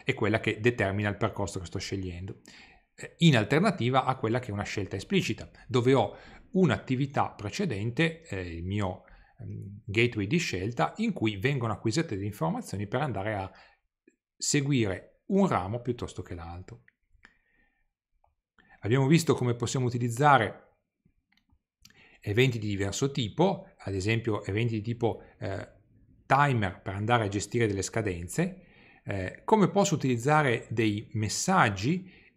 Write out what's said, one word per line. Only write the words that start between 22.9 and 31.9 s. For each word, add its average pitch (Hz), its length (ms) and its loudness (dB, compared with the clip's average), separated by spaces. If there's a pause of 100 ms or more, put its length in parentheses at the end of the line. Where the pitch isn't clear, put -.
tipo, 147 560 -2 (120)
ad 95 140 -8
esempio 107 520 -2
eventi 113 300 -2
di 107 60 -4
tipo, 113 420 -4 (160)
eh, 98 360 -10 (500)
timer 131 560 0
per 92 120 -10
andare 107 320 0
a - 20 -2
gestire 107 400 -2
delle 98 140 -2
scadenze, 104 1200 -6
eh, 98 400 -8
come 214 260 4
posso 196 260 0
utilizzare 131 760 0
dei 110 440 -2
messaggi 120 960 0 (280)